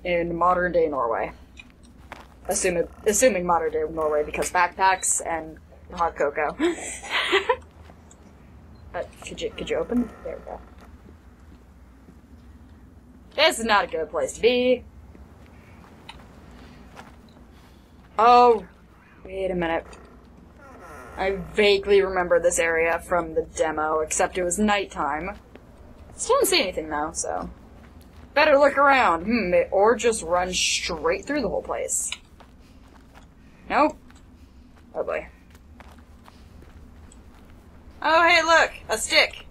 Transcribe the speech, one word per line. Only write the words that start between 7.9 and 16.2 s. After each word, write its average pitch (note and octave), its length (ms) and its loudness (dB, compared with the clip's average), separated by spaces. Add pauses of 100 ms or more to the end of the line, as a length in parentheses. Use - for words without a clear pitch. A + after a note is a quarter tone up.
But F3 160 -10 (120)
could F3 200 -12
you, D#3+ 80 -6
could - 180 -12
you D3 80 -2
open? A#3 320 -2 (140)
There - 160 -12
we - 60 -20
go. - 160 -14 (2750)
This D#4 240 2
is A3+ 60 -8
not G#3 220 2
a - 20 -
good D#3+ 200 -6
place D3+ 260 -4
to - 60 -16
be. B3 440 2 (3250)